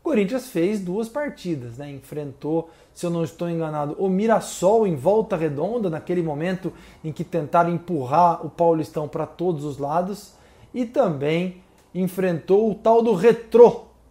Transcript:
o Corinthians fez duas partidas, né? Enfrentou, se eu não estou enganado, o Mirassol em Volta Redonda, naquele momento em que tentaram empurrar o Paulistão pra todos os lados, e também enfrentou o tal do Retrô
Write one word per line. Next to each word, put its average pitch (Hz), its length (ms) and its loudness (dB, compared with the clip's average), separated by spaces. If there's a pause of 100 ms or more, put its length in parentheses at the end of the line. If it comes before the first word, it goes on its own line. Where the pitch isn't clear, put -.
o - 80 -6
Corinthians 247 400 -2
fez 190 320 -2
duas 196 280 -6
partidas, 170 680 -8
né? 143 120 -14
Enfrentou, 147 800 -6 (220)
se - 140 -8
eu 170 40 -2
não 170 120 -2
estou 165 260 -6
enganado, 156 500 -4
o 196 100 0
Mirassol 208 760 2
em 170 100 0
Volta 202 400 2
Redonda, 165 520 -2
naquele 170 340 -2
momento 165 500 -4 (320)
em 156 80 -6
que 175 100 -8
tentaram 170 480 0
empurrar 165 760 0
o 151 60 -10
Paulistão 160 560 0
pra 156 180 -6
todos 151 400 -4
os 143 140 -8
lados, 175 540 -4 (420)
e 247 100 -4
também 180 760 -2 (300)
enfrentou 185 800 0
o 185 40 -4
tal 226 280 4
do 226 120 2
Retrô 226 720 6 (240)